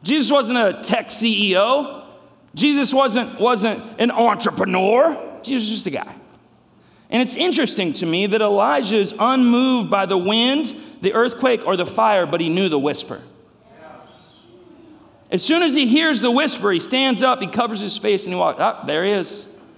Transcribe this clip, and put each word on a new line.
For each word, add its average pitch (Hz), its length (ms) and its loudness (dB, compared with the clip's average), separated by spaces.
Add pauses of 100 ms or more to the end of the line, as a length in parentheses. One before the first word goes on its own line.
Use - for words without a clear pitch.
Jesus 254 280 0
wasn't 247 280 2
a 202 240 0
tech 233 280 -4
C 208 420 0
E 180 40 4
O. 247 480 0 (500)
Jesus 285 380 2
wasn't, 254 480 0
wasn't 214 420 0 (160)
an 233 120 2
entrepreneur. 202 1300 0
Jesus 233 260 -4
was 220 100 -4
just - 80 -6
a 180 40 -4
guy. - 240 -8 (920)
And 233 140 0
it's 254 140 -4
interesting 240 580 0
to 180 120 -4
me 175 200 0
that 214 160 0
Elijah 214 540 2
is 202 220 0
unmoved 247 720 2
by 196 160 2
the 190 120 0
wind, 233 560 0 (280)
the 196 100 0
earthquake, 240 520 0
or 185 120 0
the 175 100 -2
fire, 202 400 2
but 165 140 -2
he 170 80 -2
knew 185 200 0
the 151 100 0
whisper. 139 440 -4 (2000)
As 185 140 -2
soon 330 180 2
as 311 120 2
he 277 120 2
hears 294 340 2
the 240 100 2
whisper, 240 420 0
he 220 80 0
stands 262 420 0
up, 254 180 2
he 196 60 -6
covers 214 340 -4
his 202 160 -6
face, 208 280 -2
and 180 80 -6
he 180 60 -4
walks. 170 220 0
Ah, - 260 -2
there 156 180 -2
he 196 60 0
is. - 360 -4 (320)